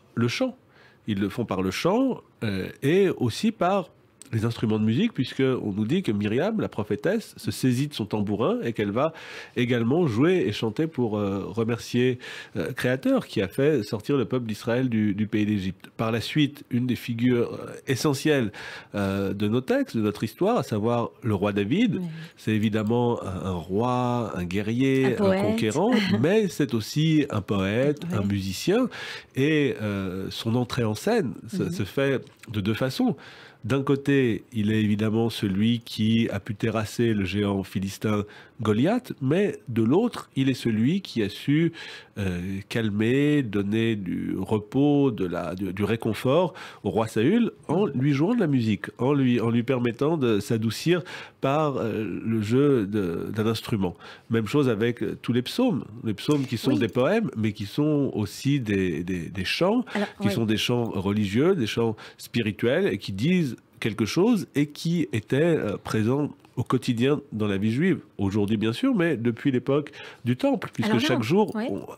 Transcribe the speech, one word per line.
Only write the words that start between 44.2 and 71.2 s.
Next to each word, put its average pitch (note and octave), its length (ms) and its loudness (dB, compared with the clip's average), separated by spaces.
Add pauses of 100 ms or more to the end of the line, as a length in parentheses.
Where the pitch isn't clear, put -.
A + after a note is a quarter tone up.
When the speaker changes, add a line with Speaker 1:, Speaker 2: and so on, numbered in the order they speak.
Speaker 1:
repos, C3+ 760 2
de F#2 140 -4
la, E2+ 300 -4
du, F#2 180 -4
du G2+ 100 -2
réconfort B2 680 0 (300)
au G2 80 0
roi A2 160 2
Saül F3+ 440 2 (160)
en F#3+ 200 2
lui C#3 260 0
jouant D#3+ 220 2
de A#3+ 40 0
la F3+ 80 2
musique, A2+ 380 2 (120)
en C3 160 2
lui, B2+ 280 4
en A#2 80 2
lui A#2 140 2
permettant B2+ 520 0
de A#2+ 240 2
s'adoucir A#2 640 0 (380)
par, D3 360 2
euh, G#2+ 280 -2 (180)
le A2+ 180 0
jeu B2 440 4
de, F#2 500 -2
d'un A2 120 0
instrument. G#2+ 480 -2 (340)
Même A2+ 180 0
chose C#3 220 2
avec, A#2 340 0
euh, - 180 -4
tous B2 120 -2
les B2 80 2
psaumes. A3+ 420 0 (220)
Les A2 80 -2
psaumes C#3+ 320 0
qui A#2 120 -2
sont C3 160 0
Speaker 2:
Oui. A2 60 2
Speaker 1:
des A2+ 80 2
poèmes, E3 480 2
mais G#2+ 160 0
qui G#2 140 -8
sont D3 480 0
aussi C3 480 -2
des, F#2+ 420 0
des, F2 240 -4
des F#2+ 180 -6
chants, G#3+ 380 0 (120)
Speaker 2:
Alors, G3+ 120 -2 (140)
Speaker 1:
qui G3 60 0
Speaker 2:
oui. G3+ 60 2
Speaker 1:
sont A#2 120 0
des G#2+ 120 2
chants A#2+ 280 0
religieux, G#2 720 2
des A#2 120 0
chants A2+ 300 0 (200)
spirituels, A#2+ 720 0
et G#2+ 120 -2
qui - 120 -8
disent C#3+ 460 2 (240)
quelque A2 240 0
chose G3+ 500 2
et C#3+ 120 2
qui E3 440 -2
étaient, C#3+ 460 2
euh, G2+ 180 -2
présents A#2+ 540 0 (260)
au B2 80 -4
quotidien B2+ 560 2 (140)
dans A2 140 0
la G2 100 0
vie A2 160 0
juive. D#3 260 2 (180)
Aujourd'hui, G2+ 380 2
bien G#2+ 160 0
sûr, C4 240 0
mais E3 220 2
depuis A#2 340 0
l'époque C3+ 400 0 (320)
du A#2+ 140 2
temple, C4+ 360 0
puisque A3 160 0
Speaker 2:
Alors A#2 120 4
là, - 40 0
Speaker 1:
chaque B2+ 140 2
Speaker 2:
on, - 20 0